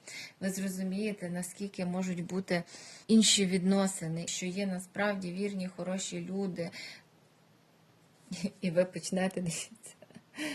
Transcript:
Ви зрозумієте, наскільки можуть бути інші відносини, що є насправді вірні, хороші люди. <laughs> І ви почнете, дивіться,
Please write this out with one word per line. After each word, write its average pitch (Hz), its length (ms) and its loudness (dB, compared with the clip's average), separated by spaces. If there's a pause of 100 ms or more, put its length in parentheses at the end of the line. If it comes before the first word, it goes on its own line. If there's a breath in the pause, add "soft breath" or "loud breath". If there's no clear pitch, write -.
(420 loud breath)
Ви 190 100 0
зрозумієте, 190 800 -2
наскільки 185 540 -6
можуть 180 400 -2
бути 180 380 0 (460 loud breath)
інші 208 380 8
відносини, 180 800 2
що - 200 -4
є 190 200 -2
насправді 190 680 -2
вірні, 190 360 -2
хороші 180 600 -4
люди. 180 400 -2 (1600 loud breath)
<laughs> - 300 -6
І 180 100 0
ви 180 140 6
почнете, 185 560 -2
дивіться, - 540 -8 (600 loud breath)